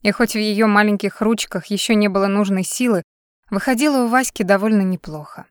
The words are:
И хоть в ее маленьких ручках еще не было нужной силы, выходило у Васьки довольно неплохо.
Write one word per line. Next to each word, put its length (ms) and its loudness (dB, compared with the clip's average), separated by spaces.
И 80 2
хоть 240 -2
в 40 -4
ее 280 0
маленьких 560 0
ручках 440 -2
еще 280 -2
не 140 2
было 180 0
нужной 360 0
силы, 400 -2
выходило 540 0
у 40 -2
Васьки 340 -2
довольно 400 2
неплохо. 680 -8